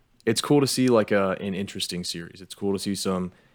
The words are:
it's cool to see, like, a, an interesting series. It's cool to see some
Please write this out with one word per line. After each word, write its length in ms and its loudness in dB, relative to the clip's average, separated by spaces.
it's 160 0
cool 200 4
to 60 4
see, 220 2
like, 240 4
a, 280 2
an 140 -6
interesting 500 -6
series. 360 -10
It's 140 -18
cool 180 -2
to 60 0
see 160 -4
some 380 -2